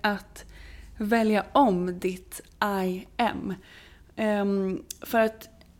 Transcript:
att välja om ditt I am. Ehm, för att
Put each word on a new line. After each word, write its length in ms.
att 440
välja 540
om 480
ditt 420
I 200
am. 360
Ehm, 680
för 180
att 300